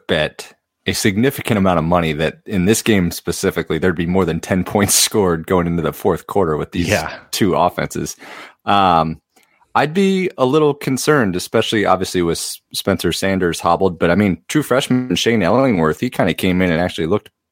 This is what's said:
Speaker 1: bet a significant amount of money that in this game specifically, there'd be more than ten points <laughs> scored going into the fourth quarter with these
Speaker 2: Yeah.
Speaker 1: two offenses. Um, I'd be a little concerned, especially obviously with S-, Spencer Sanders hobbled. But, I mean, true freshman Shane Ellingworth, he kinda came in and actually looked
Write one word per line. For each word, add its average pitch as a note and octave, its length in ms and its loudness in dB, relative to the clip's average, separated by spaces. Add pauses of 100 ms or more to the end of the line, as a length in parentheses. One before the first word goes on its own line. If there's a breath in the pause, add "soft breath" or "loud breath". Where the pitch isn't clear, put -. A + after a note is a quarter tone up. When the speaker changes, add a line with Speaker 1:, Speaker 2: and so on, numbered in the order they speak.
Speaker 1:
bet D#2 480 -4 (320)
a F#2+ 60 0
significant A2+ 680 0
amount F#2 220 2
of D#2 40 0
money E2+ 280 2
that D#2 340 -4
in F#2 200 -2
this A2+ 160 2
game F#2 280 0
specifically, E2 680 -4
there'd E2+ 180 0
be E2+ 100 -4
more F#2 180 0
than E2 140 -2
ten F#2 240 -2
points G2 320 0
<laughs> - 0 -
scored F2 540 0
going F2+ 180 2
into E2+ 160 -2
the D2+ 100 -2
fourth - 360 -2
quarter E2 280 0
with D2 140 -6
these E2+ 180 -2
Speaker 2:
Yeah. E2 300 -2 (140)
Speaker 1:
two F2+ 240 0
offenses. D#2 580 -2 (500 loud breath)
Um, E2+ 560 2 (540 soft breath)
I'd D3 180 2
be F#3+ 460 0
a C3 80 2
little D3 260 4
concerned, C3+ 600 0
especially G#2+ 500 0
obviously F#2 380 0
with E2 160 0
S-, - 220 -10 (120)
Spencer F2+ 400 -2
Sanders F#2 460 0
hobbled. E2+ 400 0
But, - 140 2
I - 20 2
mean, F#2+ 320 2
true D3+ 160 0
freshman B2+ 540 0
Shane A2+ 260 0
Ellingworth, F#2 560 2
he B2+ 120 -4
kinda F#2+ 240 0
came F#2 280 0
in F2+ 80 2
and D#2+ 100 0
actually F2 280 -2
looked G#2 220 -2 (220)